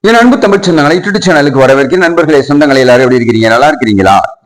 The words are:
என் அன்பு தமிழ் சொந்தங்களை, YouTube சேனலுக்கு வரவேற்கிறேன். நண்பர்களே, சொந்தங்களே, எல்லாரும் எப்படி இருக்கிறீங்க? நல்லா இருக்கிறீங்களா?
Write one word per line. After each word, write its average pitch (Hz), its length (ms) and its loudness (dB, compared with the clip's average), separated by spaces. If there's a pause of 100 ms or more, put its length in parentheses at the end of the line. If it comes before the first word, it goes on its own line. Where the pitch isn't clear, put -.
என் 226 80 2
அன்பு 240 240 2
தமிழ் 196 200 0
சொந்தங்களை, 156 340 -2
YouTube 190 340 -4
சேனலுக்கு 143 340 0
வரவேற்கிறேன். 135 360 2
நண்பர்களே, 165 520 0
சொந்தங்களே, 143 280 2
எல்லாரும் 127 340 2
எப்படி 120 140 0
இருக்கிறீங்க? 110 240 0
நல்லா 127 220 2
இருக்கிறீங்களா? 101 480 0 (280)